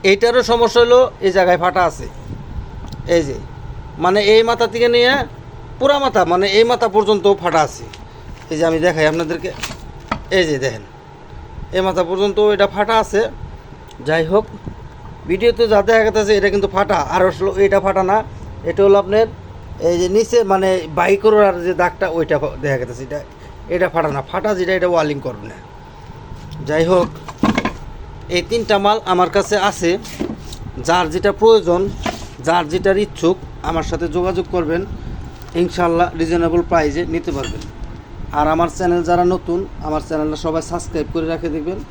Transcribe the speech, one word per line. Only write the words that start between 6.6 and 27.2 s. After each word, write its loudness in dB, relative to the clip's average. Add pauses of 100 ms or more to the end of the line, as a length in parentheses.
মাথা 2
পর্যন্ত 2 (180)
ফাটা 2
আছে। -12 (680)
এই -2
যে 2
আমি 0
দেখাই 2
আপনাদেরকে, -4 (800)
এই 4
যে 0
দেখেন, -4 (920)
এই 2
মাথা 0
পর্যন্ত 0 (160)
এটা 4
ফাটা 0
আছে। 0 (840)
যাই 2
হোক, 2 (840)
ভিডিওতে 2
যা 6 (100)
দেখা 6
গেছে 2
এটা 4
কিন্তু 2
ফাটা, 2 (160)
আর 4
আসলে -2 (180)
এটা 4
ফাটা 0
না, 2 (520)
এটা -2
হলো 8
আপনার 2 (640)
এই 2
যে 0
নিচে 2 (140)
মানে 2 (300)
বাই 4 (100)
করার 6 (100)
যে 0
দাগটা 0 (100)
ওইটা 2
ফা-, -6
দেখা 0
গেছে, -8
এটা, -8 (560)
এটা 2
ফাটা 2
না, -2 (100)
ফাটা -2
যেটা 0
এটা 0
ওয়ালিং 2
করবে -10
না। -16 (1120)
যাই 2
হোক, 4 (1200)